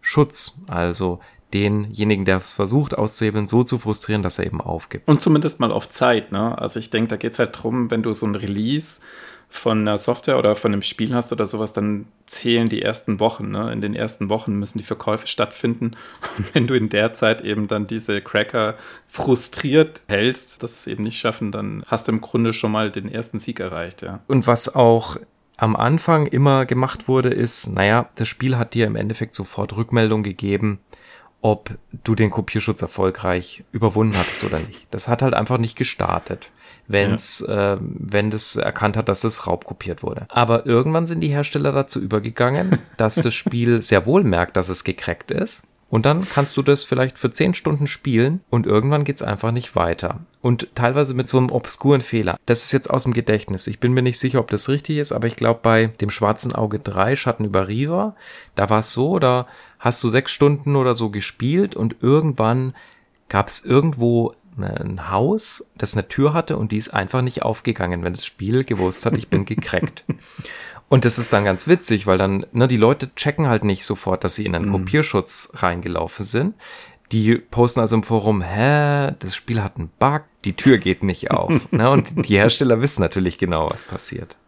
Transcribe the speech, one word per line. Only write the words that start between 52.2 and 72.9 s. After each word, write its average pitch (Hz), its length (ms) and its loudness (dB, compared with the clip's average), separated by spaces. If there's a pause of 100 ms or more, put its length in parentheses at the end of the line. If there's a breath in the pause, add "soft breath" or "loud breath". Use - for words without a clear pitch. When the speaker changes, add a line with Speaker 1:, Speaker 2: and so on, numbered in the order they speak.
Speaker 1:
Das 117 200 2
ist - 80 -4
jetzt 135 160 0
aus 131 140 0
dem 127 100 0
Gedächtnis. 107 540 -2
Ich - 120 -8
bin 123 140 2
mir 127 80 4
nicht 123 180 0
sicher, 127 220 0
ob - 80 -4
das - 180 -2
richtig 143 300 -2
ist, 143 160 -4
aber 117 140 -2
ich 117 100 -4
glaub, 113 240 2
bei 113 260 6
dem 113 220 -4
Schwarzen - 440 2
Auge 107 260 -2
drei, 98 360 0
Schatten 117 300 -2
über 98 240 0
Riva, 165 480 -2 (380 loud breath)
da - 140 0
war's 110 220 2
so, 156 260 0
da 123 300 2 (320 loud breath)
hast - 240 -2
du 120 60 4
sechs 131 240 0
Stunden 143 420 4
oder 127 180 4
so 113 160 -2
gespielt 139 680 -2
und 110 240 -2
irgendwann 131 760 2 (540 loud breath)
gab's - 340 0
irgendwo 120 680 2 (260)
ein 95 500 -6
Haus, 135 680 0
das - 160 -4
eine 104 160 -2
Tür 147 240 2
hatte 160 240 -2
und 107 160 -2
die 107 40 0
ist 110 120 -4
einfach 104 320 -2
nicht 123 220 -4
aufgegangen, 90 600 -2
wenn 90 100 -2
das 87 120 -10
Spiel 120 400 -2
gewusst 92 400 -2
hat, 117 120 2
ich 113 120 -6
bin 98 160 0
gecrackt. - 640 -4
<laughs> - 40 -2 (760 loud breath)
Und 127 140 6
das 120 160 2
ist 113 140 0
dann 101 100 4
ganz 95 240 0
witzig, 117 400 2
weil 95 100 4
dann, 98 360 0
ne, 120 140 4
die 123 100 2
Leute 127 380 2